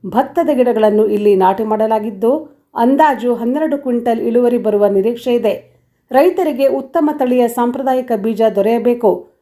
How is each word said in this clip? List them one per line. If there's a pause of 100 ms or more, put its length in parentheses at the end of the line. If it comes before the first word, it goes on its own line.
ಭತ್ತದ
ಗಿಡಗಳನ್ನು
ಇಲ್ಲಿ
ನಾಟಿ
ಮಾಡಲಾಗಿದ್ದು, (140)
ಅಂದಾಜು
ಹನ್ನೆರಡು
ಕ್ವಿಂಟಲ್
ಇಳುವರಿ
ಬರುವ
ನಿರೀಕ್ಷೆ
ಇದೆ. (360)
ರೈತರಿಗೆ
ಉತ್ತಮ
ತಳಿಯ
ಸಾಂಪ್ರದಾಯಿಕ
ಬೀಜ (140)
ದೊರೆಯಬೇಕು (100)